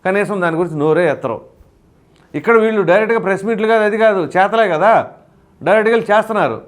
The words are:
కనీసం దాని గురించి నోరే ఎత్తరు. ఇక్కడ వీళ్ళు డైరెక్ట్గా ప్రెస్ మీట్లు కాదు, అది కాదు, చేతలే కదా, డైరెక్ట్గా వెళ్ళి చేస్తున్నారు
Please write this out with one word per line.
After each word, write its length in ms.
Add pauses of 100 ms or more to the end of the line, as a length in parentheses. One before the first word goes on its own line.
కనీసం 360
దాని 140
గురించి 220
నోరే 340
ఎత్తరు. 300 (920)
ఇక్కడ 220
వీళ్ళు 240
డైరెక్ట్గా 380
ప్రెస్ 260
మీట్లు 220
కాదు, 160
అది 140
కాదు, 280 (120)
చేతలే 300
కదా, 400 (560)
డైరెక్ట్గా 320
వెళ్ళి 220
చేస్తున్నారు 500